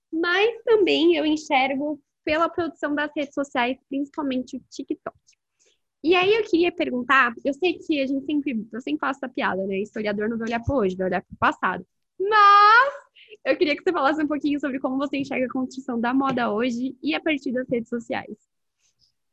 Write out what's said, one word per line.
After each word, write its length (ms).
mas 500
também 540
eu 80
enxergo 760
pela 280
produção 440
das 220
redes 160
sociais, 460
principalmente 720
o 100
TikTok. 480
E 120
aí 200
eu 100
queria 280
perguntar, 640
eu 80
sei 260
que 220
a 60
gente 180
sempre, 480
eu 80
sempre 200
faço 180
essa 100
piada, 380
né? 120
Historiador 500
não 100
vai 100
olhar 120
pro 160
hoje, 200
vai 120
olhar 140
pro 140
passado. 480
Mas 760
eu 120
queria 200
que 60
você 100
falasse 300
um 40
pouquinho 320
sobre 220
como 160
você 220
enxerga 280
a 40
construção 500
da 140
moda 360
hoje 520
e 120
a 60
partir 320
das 160
redes 220
sociais. 460